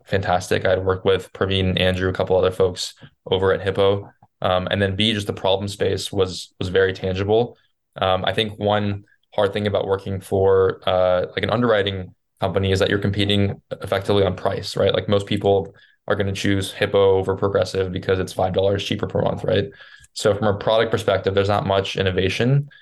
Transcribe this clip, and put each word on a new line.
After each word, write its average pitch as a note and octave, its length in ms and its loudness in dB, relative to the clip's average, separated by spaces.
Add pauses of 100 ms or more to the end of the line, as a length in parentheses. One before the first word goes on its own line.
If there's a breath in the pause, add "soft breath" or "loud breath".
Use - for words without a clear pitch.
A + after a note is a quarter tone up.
fantastic. F#2 580 -2
I F#2+ 60 2
had F#2 140 0
worked F#2+ 200 -2
with F#2+ 300 0
Praveen, F#2+ 440 0
Andrew, F#2 300 2
a F#2 60 -2
couple F#2 220 0
other F#2 140 2
folks - 440 -2 (320 loud breath)
over F#2+ 260 2
at F#2 80 -2
Hippo. G2 500 0 (300)
Um, F#2 300 0
and G2+ 100 -2
then G2 160 0
B, G#2+ 160 2
just G#2 140 -4
the G2+ 80 -4
problem G2 340 -2
space G2 420 -4
was, F#2 480 -4
was F#2 120 -6
very F#2+ 240 2
tangible. G2+ 640 -2 (380 soft breath)
Um, F#2 280 0
I G2 80 -2
think G#2 260 -4
one G#2 460 -2 (300 soft breath)
hard G2+ 180 0
thing G#2 140 -2
about G2+ 200 -2
working G2 340 -4
for, F#2+ 680 2
uh, F#2 480 2
like, - 80 -6
an G2+ 80 -2
underwriting G2+ 640 0 (260)
company F#2+ 320 0
is F#2+ 60 2
that G2 120 2
you're G2+ 80 2
competing G2+ 600 0 (220)
effectively G2 420 0
on F2+ 100 0
price, G2 420 -2
right? G2 180 2
Like, G#2 140 -2
most G2+ 180 2
people G2+ 480 0 (320 soft breath)
are G#2+ 80 0
gonna G2 180 -2
choose G2 400 -2
Hippo G2 440 4
over F#2+ 200 0
Progressive F#2+ 560 0
because F#2 260 -2
it's F#2 140 -4
five F#2 200 -2
dollars G2 320 0
cheaper - 220 -4
per - 160 -2
month, - 220 -2
right? - 260 0 (420 loud breath)
So G#2 220 2
from G#2+ 120 -2
a G2+ 100 2
product A2+ 340 0
perspective, G2 440 0
there's G2 140 2
not G#2 180 2
much G2 300 0
innovation F#2+ 720 0 (140 loud breath)